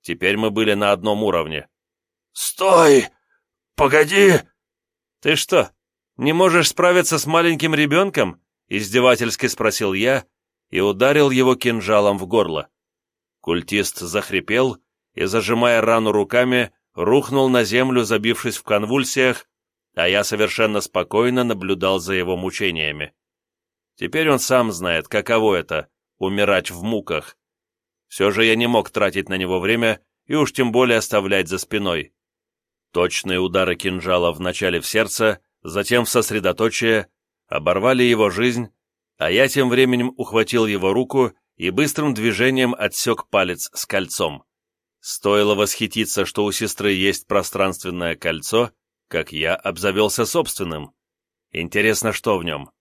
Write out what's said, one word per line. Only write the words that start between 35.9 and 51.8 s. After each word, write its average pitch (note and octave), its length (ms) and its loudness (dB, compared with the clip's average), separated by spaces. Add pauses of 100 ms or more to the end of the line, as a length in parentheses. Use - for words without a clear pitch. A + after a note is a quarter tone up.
в - 60 -6
сосредоточие, A2 1000 0 (380)
оборвали A#2 560 0
его A2 280 4
жизнь, A#2 380 -2 (480)
а D#2+ 140 -2
я B2 180 4
тем C3 200 0
временем B2 480 2
ухватил A2+ 500 0
его F#2+ 260 0
руку B2+ 400 0 (240)
и F2+ 140 -4
быстрым D3 440 -2
движением A#2+ 600 0
отсек - 540 -4
палец F2+ 440 -2
с - 120 -8
кольцом. F2 580 -4 (560)
Стоило G#2 540 0
восхититься, G#2 680 -2
что G#2 200 -4
у G2+ 80 -2
сестры G#2 400 -2
есть F#2+ 340 -2
пространственное F2+ 880 -4
кольцо, F2 560 -2 (360)
как D#2+ 240 -6
я D#2 220 -2
обзавелся G2+ 680 -2
собственным. E2+ 680 -6 (600)
Интересно, G#2 600 -2